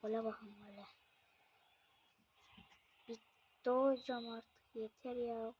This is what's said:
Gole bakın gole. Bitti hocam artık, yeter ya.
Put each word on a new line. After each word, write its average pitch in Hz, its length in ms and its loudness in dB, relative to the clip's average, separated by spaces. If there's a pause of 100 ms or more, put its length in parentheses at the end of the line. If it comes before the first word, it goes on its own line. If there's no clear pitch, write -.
Gole 220 220 0
bakın 214 360 -4
gole. 202 260 -18 (2250)
Bitti - 640 -4
hocam 254 580 4
artık, - 460 -12
yeter 233 420 -6
ya. 233 440 -2